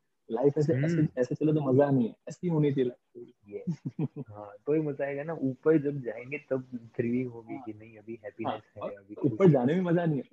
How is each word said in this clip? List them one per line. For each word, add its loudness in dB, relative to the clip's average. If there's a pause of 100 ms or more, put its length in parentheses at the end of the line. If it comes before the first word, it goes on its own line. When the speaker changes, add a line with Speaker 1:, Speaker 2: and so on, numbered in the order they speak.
(300)
Speaker 1:
लाइफ 2
ऐसे, 2
ऐसे, 0
Speaker 2:
हम्म। 4 (100)
Speaker 1:
ऐसे 0
चले 2
तो 2
मजा 6
नहीं 4
है। -12 (140)
ऐसी -6
होनी 2
चाहिए 0
लाइफ। -18 (200)
Speaker 2:
यस। -8 (460)
हाँ, -14 (120)
तो 0
ही 2
मजा -4
आएगा -6
ना। -8
ऊपर 2
जब -2
जाएंगे, -8
तब -6
थ्रिलिंग -2
होगी -14
Speaker 1:
हाँ। -12
Speaker 2:
कि -12
नहीं, -20
अभी -14
Speaker 1:
हाँ, -18
Speaker 2:
हैप्पीनेस -8 (140)
है, -12
Speaker 1:
और -8
Speaker 2:
अभी -16
Speaker 1:
ऊपर 0
Speaker 2:
खुशी 8
Speaker 1:
जाने 4
में 0
मजा 2
नहीं 0
है। -6